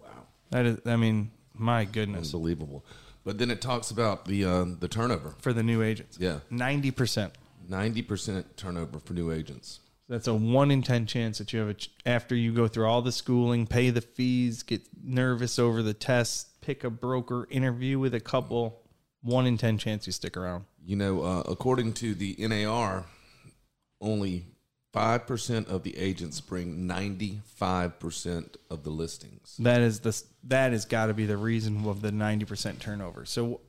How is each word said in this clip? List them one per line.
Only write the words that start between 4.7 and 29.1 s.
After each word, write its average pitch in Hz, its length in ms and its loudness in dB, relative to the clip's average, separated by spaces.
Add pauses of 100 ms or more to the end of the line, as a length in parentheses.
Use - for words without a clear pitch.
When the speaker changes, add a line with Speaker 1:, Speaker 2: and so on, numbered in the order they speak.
Speaker 1:
the 87 80 -4
turnover. 107 520 -2
Speaker 2:
For 131 120 -2
the 117 100 2
new 113 200 2
agents. 110 360 -2
Speaker 1:
Yeah. 85 220 0 (100)
Speaker 2:
Ninety 131 420 0
percent. 110 420 0 (340)
Speaker 1:
Ninety 104 340 -2
percent 98 540 -4
turnover 85 440 -6
for - 120 -12
new 85 220 -2
agents. 73 480 -8 (260)
Speaker 2:
That's 120 200 -4
a 117 60 2
one 120 380 6
in 135 100 4
ten 120 240 2
chance 113 340 -2
that 104 120 -8
you 113 80 -2
have 110 80 0
a 104 60 -2
ch-, - 180 -12 (140)
after 120 300 2
you 117 180 2
go 117 160 4
through 113 160 2
all 117 160 4
the 123 100 0
schooling, 120 560 2
pay 123 220 4
the 120 100 4
fees, 123 640 0
get - 240 -4 (160)
nervous 127 560 0
over 117 240 4
the 107 100 2
tests, 120 520 0 (160)
pick - 240 -6
a 123 40 0
broker, 123 600 -2
interview 131 480 0
with 131 140 2
a 113 80 -2
couple, 117 600 -2 (400)
one 127 240 4
in 120 120 4
ten 110 200 4
chance 104 300 -4
you 92 60 -6
stick - 240 -6
around. 90 260 -6 (220)
Speaker 1:
You 92 100 -2
know, 98 260 2
uh, 90 260 0
according 120 480 0
to 110 200 -2
the 95 240 -4
N 110 140 0
A 104 100 0
R, 107 400 0 (960)
only 98 460 -2 (480)
five 113 340 2
percent 117 400 -2
of 95 160 -2
the - 140 -8
agents 85 420 -4
bring 90 480 -6
ninety-five 92 1120 -2
percent 85 580 -6 (120)
of 78 140 -8
the 73 60 -6
listings. 78 720 -8